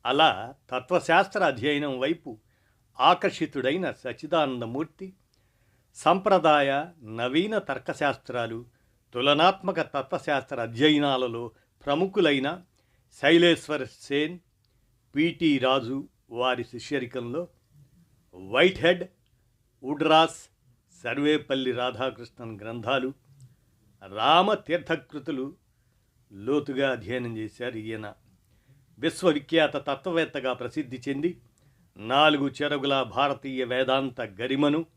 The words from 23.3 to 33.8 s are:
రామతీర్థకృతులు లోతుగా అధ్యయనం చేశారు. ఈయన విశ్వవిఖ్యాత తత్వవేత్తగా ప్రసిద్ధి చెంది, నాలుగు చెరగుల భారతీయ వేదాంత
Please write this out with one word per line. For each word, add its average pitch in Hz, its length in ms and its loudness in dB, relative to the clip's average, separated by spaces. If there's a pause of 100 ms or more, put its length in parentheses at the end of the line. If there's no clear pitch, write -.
రామతీర్థకృతులు 156 1400 0 (800)
లోతుగా 135 580 -2
అధ్యయనం 117 460 -6
చేశారు. 113 400 -10
ఈయన 107 360 -10 (840)
విశ్వవిఖ్యాత 156 800 0
తత్వవేత్తగా 151 760 -4
ప్రసిద్ధి 123 560 -8
చెంది, 147 320 -4 (560)
నాలుగు 139 500 2
చెరగుల 139 540 -2
భారతీయ 131 600 -2
వేదాంత 131 580 -2